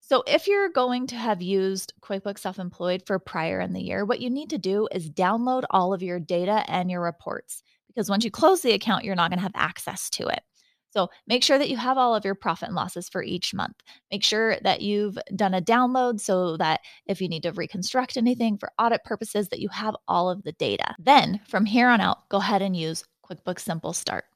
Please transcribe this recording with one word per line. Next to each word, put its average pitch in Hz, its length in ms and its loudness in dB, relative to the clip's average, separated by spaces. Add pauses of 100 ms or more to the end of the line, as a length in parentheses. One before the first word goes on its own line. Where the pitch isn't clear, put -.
So - 260 2
if - 220 2
you're 403 220 2
going 247 380 0
to 247 80 -10
have 220 260 -2
used 190 580 -2
QuickBooks 202 380 -8
Self-Employed 180 680 -4
for 190 120 0
prior 185 420 -4
in 185 140 -4
the 185 80 -6
year, 190 240 -4
what - 140 -2
you 247 100 -4
need 285 200 -4
to 311 80 -4
do 196 320 0
is 160 200 -6
download 233 580 0
all 185 240 2
of 180 100 -4
your 180 160 -4
data 180 480 0
and 180 240 -2
your 175 120 -4
reports, - 600 -8 (240)
because - 220 -4
once 202 160 2
you 226 60 -2
close 339 320 4
the 240 100 4
account, 202 320 0
you're 190 100 -2
not 170 160 2
gonna 180 120 0
have 196 120 -4
access - 560 -6
to - 160 -6
it. - 140 -2 (500)
So 185 200 0 (160)
make 240 180 2
sure 277 140 6
that 285 100 2
you 262 80 -2
have 247 220 0
all 247 160 4
of 208 100 -2
your 196 100 0
profit 175 340 -6
and - 60 -8
losses 175 360 -6
for 185 120 -6
each - 300 -4
month. - 240 -6 (340)
Make 202 140 -4
sure 220 380 2
that - 180 2
you've 208 380 -2 (180)
done 196 160 2
a 185 80 2
download 247 580 4
so 180 380 0
that 160 240 0 (240)
if 196 160 -2
you 180 80 -2
need 160 140 -4
to 170 100 -2
reconstruct 208 640 -4
anything 233 400 2
for - 220 -10
audit 226 260 2
purposes, 208 460 -4
that - 100 -6
you 208 80 -4
have 214 260 -4 (140)
all 180 220 2
of 190 140 -4
the 151 80 -8
data. - 460 -2
Then 208 480 6
from 208 200 2
here 240 220 6
on 233 120 6
out, - 300 0
go 202 80 2
ahead 196 240 2
and 196 120 0
use 160 300 -4 (260)
QuickBooks 180 300 -8
Simple 165 320 -4
Start. - 320 -4 (120)